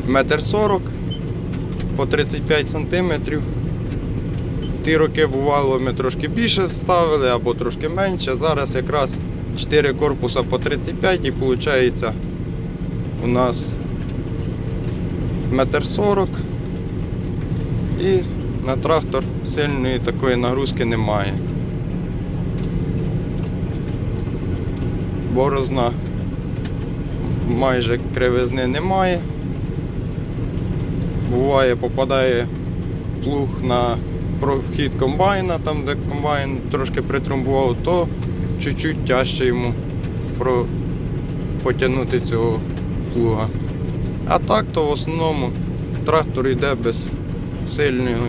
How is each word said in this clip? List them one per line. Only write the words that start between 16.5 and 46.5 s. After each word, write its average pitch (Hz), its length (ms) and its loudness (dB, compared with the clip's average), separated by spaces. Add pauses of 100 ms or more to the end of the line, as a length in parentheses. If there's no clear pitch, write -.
І 185 180 4 (460)
на 131 100 2
трактор 147 480 2 (220)
сильної 131 540 0
такої 120 360 2
нагрузки 123 500 2
немає. 104 480 2 (4000)
Борозна 127 580 2 (1600)
майже 120 500 2 (160)
кривизни 123 520 2
немає. 180 520 2 (2000)
Буває, 131 440 4
попадає 127 720 2 (760)
плуг 143 260 0 (140)
на 123 340 2 (420)
прохід 135 600 0
комбайна, 185 580 2
там, 147 280 -2
де 143 100 0 (140)
комбайн 143 480 0 (140)
трошки 135 300 0
притрамбував, 135 800 2
то 175 240 2 (520)
чуть-чуть 151 460 -2
тяжче 131 400 2
йому 123 280 2 (640)
про-, 123 280 2 (1000)
потягнути 127 560 2
цього 113 400 0 (540)
плуга. 110 340 2 (800)
А 170 120 4
так, 214 340 2
то 160 120 2
в 147 60 0
основному 151 580 0 (560)
трактор 151 420 2
йде 135 360 2